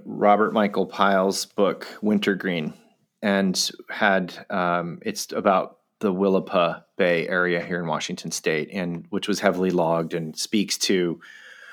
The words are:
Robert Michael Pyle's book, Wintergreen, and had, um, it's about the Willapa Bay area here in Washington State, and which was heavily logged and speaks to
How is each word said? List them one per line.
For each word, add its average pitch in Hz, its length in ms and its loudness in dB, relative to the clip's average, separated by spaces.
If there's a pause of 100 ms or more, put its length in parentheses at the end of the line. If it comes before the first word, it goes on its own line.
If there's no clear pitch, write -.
Robert 107 480 4
Michael 101 320 2
Pyle's 98 600 2
book, - 420 -2 (140)
Wintergreen, 95 720 0 (480)
and 98 500 0 (180)
had, 95 600 0
um, 87 520 -2
it's - 300 -8
about 95 460 0 (220)
the 101 140 0
Willapa 92 720 2 (140)
Bay 87 300 2
area 90 340 0
here 87 180 -4
in 85 80 -4
Washington 85 440 -6
State, 80 400 -2
and 87 380 -6
which 101 180 -4
was 101 140 0
heavily 92 280 2
logged 82 440 2
and 80 240 -6
speaks - 400 -2
to 90 420 0 (540)